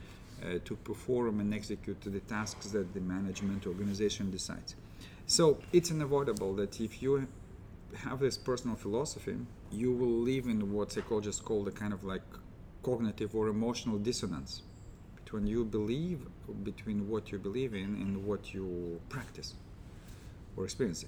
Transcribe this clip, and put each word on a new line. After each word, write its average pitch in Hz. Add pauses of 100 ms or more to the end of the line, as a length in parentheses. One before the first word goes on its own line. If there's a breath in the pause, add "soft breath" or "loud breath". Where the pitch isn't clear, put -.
(420 loud breath)
uh, 87
to 107
perform 117
and 104
execute 104
the 98
tasks 107
that 95
the 95
management 98
organization 101
decides. - (520 loud breath)
So 156 (140)
it's 170
unavoidable 135
that 101
if 110
you 135 (680)
have 131
this 131
personal 120
philosophy, 104 (340)
you 120
will 120 (140)
live 131
in 107
what 104
psychologists 104
call 107
the 98
kind 104
of, 92
like, 95 (600)
cognitive 110
or 110
emotional 113
dissonance 101 (540)
between 104
you 113
believe, 120 (440)
between 104
what 107
you 101
believe 110
in 98
and 98
what 101
you 87
practice - (1000 loud breath)
or 95
experience. 95